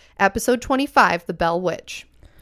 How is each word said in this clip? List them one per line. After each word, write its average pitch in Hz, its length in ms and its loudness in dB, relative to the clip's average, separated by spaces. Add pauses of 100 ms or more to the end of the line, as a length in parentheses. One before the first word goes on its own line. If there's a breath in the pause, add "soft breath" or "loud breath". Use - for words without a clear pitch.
(180 soft breath)
Episode 226 420 0
twenty-five, 254 640 2
The 185 60 -8
Bell 165 280 -2
Witch. - 440 -8 (380 soft breath)